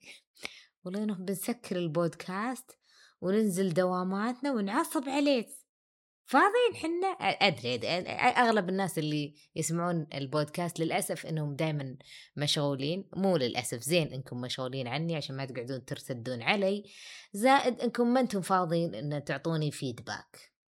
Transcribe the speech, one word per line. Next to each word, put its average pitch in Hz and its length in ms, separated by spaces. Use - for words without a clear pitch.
والله 202 220
نوف 214 120
بنسكر 190 580
البودكاست 180 960
وننزل 190 520
دواماتنا 190 760
ونعصب 262 580
عليك. 277 500
فاضيين 403 460
حنا؟ 339 320
أ-، 202 400
أدري، 123 280
أدري، 107 120
أ-، 170 140
أ-، - 380
أغلب 214 300
الناس 190 280
اللي 151 380
يسمعون 165 580
البودكاست 151 680
للأسف 165 460
إنهم 151 300
دايمًا 143 420
مشغولين. 143 760
مو 185 220
للأسف، 123 440
زين 156 320
إنكم 127 280
مشغولين 127 460
عني 160 280
عشان 139 220
ما 135 80
تقعدون 127 400
ترتدون 123 560
علي. 196 420
زائد 247 480
إنكم 240 320
ما 262 60
أنتم 202 220
فاضيين 170 540
إن 147 280
تعطوني 151 480
feedback. - 840